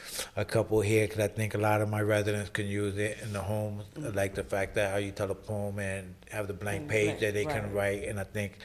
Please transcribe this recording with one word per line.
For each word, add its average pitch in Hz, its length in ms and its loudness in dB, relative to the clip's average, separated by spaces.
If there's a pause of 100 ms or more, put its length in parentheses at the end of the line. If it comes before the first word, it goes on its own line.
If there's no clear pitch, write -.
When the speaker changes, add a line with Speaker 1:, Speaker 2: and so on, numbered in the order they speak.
(380)
Speaker 1:
a 104 80 0
couple 107 340 2
here, 107 300 6
'cause 104 100 -2
I 104 80 4
think 107 260 -2
a 104 40 -2
lot 107 240 4
of 107 80 2
my 107 120 2
residents 104 500 2
can 104 160 -2
use 101 300 0
it 104 240 0
in 107 120 -6
the 98 80 -2
home. 104 400 -2
I 101 180 -14
Speaker 2:
Mm-hmm. 135 180 -6
Speaker 1:
like 98 160 2
the 101 120 -4
fact 98 300 -2
that 101 160 2
how 98 60 0
you 101 140 0
tell 98 180 -2
a 95 60 -4
poem 101 440 -4
and 95 360 -6 (140)
have 107 180 -4
the 98 60 -6
blank 98 320 -4
Speaker 2:
Mm, 98 40 -8
Speaker 1:
page 107 200 6
Speaker 2:
right, 104 100 -2
Speaker 1:
that 104 140 2
they 104 120 2
can 104 180 0
Speaker 2:
right. 101 100 -4
Speaker 1:
write, 101 340 2
and 107 100 -4
I 95 60 -4
think... 101 420 -6